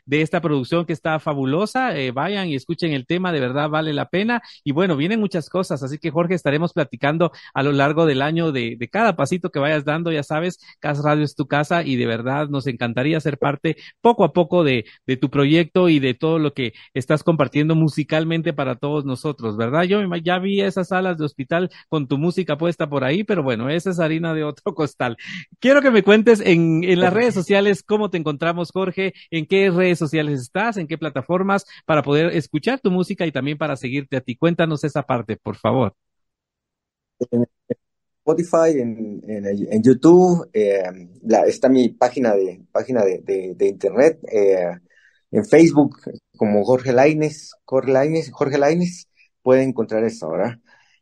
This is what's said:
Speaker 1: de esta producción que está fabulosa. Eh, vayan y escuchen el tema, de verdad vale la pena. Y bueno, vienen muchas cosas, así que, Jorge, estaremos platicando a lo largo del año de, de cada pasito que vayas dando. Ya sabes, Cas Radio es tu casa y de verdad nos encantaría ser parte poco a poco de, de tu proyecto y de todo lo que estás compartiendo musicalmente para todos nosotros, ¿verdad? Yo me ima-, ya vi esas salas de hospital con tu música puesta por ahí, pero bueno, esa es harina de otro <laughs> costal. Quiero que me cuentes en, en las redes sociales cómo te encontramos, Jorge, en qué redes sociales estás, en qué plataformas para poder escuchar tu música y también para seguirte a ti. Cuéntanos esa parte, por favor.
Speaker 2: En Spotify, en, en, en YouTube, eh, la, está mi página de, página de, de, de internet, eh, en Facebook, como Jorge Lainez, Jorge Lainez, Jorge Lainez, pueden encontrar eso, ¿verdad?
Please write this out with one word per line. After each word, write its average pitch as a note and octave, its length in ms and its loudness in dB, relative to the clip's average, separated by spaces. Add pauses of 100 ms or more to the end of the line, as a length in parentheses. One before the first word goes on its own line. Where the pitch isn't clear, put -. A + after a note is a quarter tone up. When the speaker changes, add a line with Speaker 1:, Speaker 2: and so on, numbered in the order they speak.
Speaker 1:
de C#3+ 160 0
esta D#3+ 180 0
producción D#3+ 460 -2
que E3 80 -4
está D#3 260 -4
fabulosa. E3 760 -2
Eh, C3 140 -4
vayan F3+ 360 -4
y D3+ 80 -4
escuchen D#3+ 380 -4
el C3 120 -4
tema, F3+ 280 -2
de D3 80 -2
verdad C#3 280 -2
vale D#3 220 -2
la C#3 160 -4
pena. A3 340 -2 (220)
Y C#3+ 80 -4
bueno, E3+ 240 0
vienen F3+ 240 -2
muchas F#3 300 -4
cosas, F3+ 340 -4
así C#3 140 -8
que, D#3+ 140 -6
Jorge, E3+ 220 -2
estaremos D#3 380 -2
platicando D#3 640 -2 (200)
a C3+ 80 -2
lo C#3+ 120 0
largo D3 320 2
del C3+ 160 2
año D#3+ 320 -2
de, A#2 260 -6
de A#2+ 80 -8
cada G#3 300 0
pasito F3 340 -2
que D3+ 80 -4
vayas D3+ 240 0
dando. E3 300 -4
Ya D3 100 -4
sabes, E3 360 -6 (200)
Cas D3 240 -6
Radio D3+ 220 2
es C#3 100 -8
tu C#3+ 100 -4
casa D3+ 380 0
y C3+ 140 -2
de B2 80 0
verdad B2+ 420 -4
nos C#3 200 -4
encantaría B2+ 520 -2
ser D3 180 -4
parte C#3+ 380 -2 (240)
poco A3+ 240 2
a E3 80 2
poco F3 320 2
de, B2+ 220 0 (200)
de C3 120 -2
tu C#3 120 -2
proyecto D#3+ 600 2
y D#3 100 4
de C3 140 0
todo D#3+ 260 -2
lo D3+ 140 -2
que A#2+ 200 -6 (200)
estás D3 300 -2
compartiendo D3+ 500 2
musicalmente D#3+ 800 0
para C3+ 220 -4
todos C#3+ 300 -6
nosotros, B2 520 -6
¿verdad? C3 280 0
Yo G3 120 0
me G#3 80 -2
ima-, F3 180 -6
ya F3 140 -2
vi G3 240 -2
esas F#3+ 280 -4
salas F#3 280 -2
de D3+ 80 -4
hospital E3 460 -4 (180)
con D3+ 180 -2
tu C#3 120 -2
música D#3+ 400 -2
puesta E3 280 -4
por C#3+ 160 -2
ahí, D#3 200 -2
pero G3 180 -2
bueno, B2+ 300 -2
esa E3+ 180 -4
es F3 100 -4
harina D#3+ 360 -2
de D#3 80 -4
otro D3+ 320 -8
<laughs> - 0 -
costal. C3+ 420 -4 (420)
Quiero C4+ 220 4
que C#4 80 4
me G#3+ 140 4
cuentes G#3+ 380 6
en, E3 420 2
en F3+ 160 2
las F3+ 120 2
redes A3+ 220 0
sociales G3+ 480 2
cómo G#3 300 -2
te F3 80 -2
encontramos, E3 520 -4
Jorge, F#3+ 420 -4 (180)
en D#3+ 160 -4
qué G3 240 2
redes F3+ 260 2
sociales D3 440 -2
estás, G#3 360 -4
en F3 80 -6
qué D#3 100 -8
plataformas F3 680 -2 (220)
para D3+ 160 2
poder D3 320 2
escuchar F3 440 -2
tu G3 120 0
música F3+ 340 -2
y D#3 60 -2
también C#3+ 260 -4
para D3+ 180 -4
seguirte C3+ 420 -6
a B2 40 -2
ti. A#2+ 140 -8
Cuéntanos D#3+ 480 0
esa D3 180 -4
parte, A2+ 360 -4
por - 180 -8
favor. A2+ 400 0 (1400)
Speaker 2:
En - 160 0 (720)
Spotify, E3 600 2
en, A2 480 -8
en, G#2 200 -8
en G2+ 340 -2
YouTube, E3 720 6
eh, G2+ 300 2 (400)
la, A2 240 4
está A2+ 200 0
mi B2+ 220 4
página B2 460 0
de, F#2 260 -2 (100)
página A2+ 320 0
de, F#2 200 0
de, F#2 320 -4
de G2 120 0
internet, G2+ 520 2 (120)
eh, F#2 460 2 (540)
en G#2+ 140 0
Facebook, D3 520 6 (400)
como G#2 260 2
Jorge B2+ 300 0
Lainez, D3+ 600 2 (120)
Jorge C3 260 0
Lainez, C#3+ 400 0
Jorge C#3+ 280 -2
Lainez, F3 480 0 (340)
pueden C3 280 4
encontrar A2 340 -2
eso, A2 260 -6
¿verdad? G2 300 -4 (420)